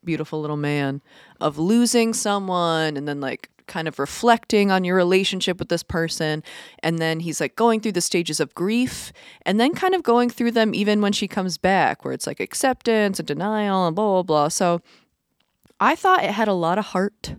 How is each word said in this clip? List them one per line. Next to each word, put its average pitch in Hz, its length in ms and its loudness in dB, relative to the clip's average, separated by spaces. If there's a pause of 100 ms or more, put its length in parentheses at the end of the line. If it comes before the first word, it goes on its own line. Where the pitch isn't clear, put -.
beautiful 156 380 -6
little 151 160 -6
man, 143 440 -2 (400)
of 147 160 -2
losing 226 560 2
someone 175 840 0
and 143 100 -6
then, 143 120 -4
like, - 300 -8 (180)
kind 165 200 -6
of 151 100 -8
reflecting 214 720 2
on 185 140 2
your 180 120 2
relationship 185 640 2
with 170 120 -10
this 170 120 0
person. 160 640 -4 (400)
And 165 160 0
then 160 200 0
he's, 165 220 -4
like, 147 140 -4
going 226 260 2
through 220 120 -2
the 175 80 0
stages 165 380 -2
of 156 140 -2
grief 233 580 -2 (300)
and 202 180 0
then 269 140 4
kind 370 220 0
of 349 80 -2
going 240 260 4
through 233 220 0
them 220 240 2
even 208 260 2
when 202 120 2
she 202 140 -4
comes 185 300 -4
back, 185 480 2
where 135 80 -4
it's, - 140 -6
like, - 120 -8
acceptance 214 800 0
and - 80 -6
denial 190 600 0
and 160 80 -2
blah, 196 260 2
blah, - 20 -2
blah. 151 260 2
So 175 320 0 (960)
I 254 160 4
thought 370 280 2
it - 80 -2
had 214 160 0
a 202 60 2
lot 175 240 0
of 208 80 -2
heart. - 540 -4